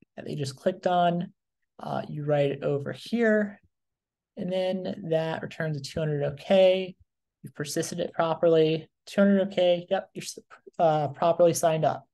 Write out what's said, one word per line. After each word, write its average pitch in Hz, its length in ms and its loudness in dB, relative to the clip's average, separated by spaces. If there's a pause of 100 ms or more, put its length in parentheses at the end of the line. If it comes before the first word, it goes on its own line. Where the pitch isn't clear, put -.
(160)
that - 100 -16
they - 100 -10
just 131 200 -8
clicked 185 320 -4
on. 175 460 0 (440)
Uh, 143 300 -8
you 151 160 -10
write 143 280 2
it 143 120 -8
over 143 300 -4
here, 214 680 0 (720)
and 180 160 -8
then 185 580 -4
that 160 320 -2
returns 156 360 -6
a 143 40 -8
two - 180 -8
hundred 151 240 -2 (100)
okay. 185 640 2 (460)
You've - 140 -18
persisted 160 440 -6
it 170 140 -4
properly. 160 760 2 (160)
Two - 160 0
hundred 196 260 4
okay, 175 420 2
yep, - 240 -2
you're 160 100 -14
s-, - 160 -14 (380)
uh, 151 320 2
properly 170 440 4
signed 160 300 2
up. 143 300 0